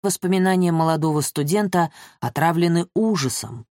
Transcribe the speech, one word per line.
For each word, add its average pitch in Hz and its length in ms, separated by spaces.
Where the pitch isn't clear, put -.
Воспоминания 185 680
молодого 160 480
студента 170 720
отравлены 170 720
ужасом 135 720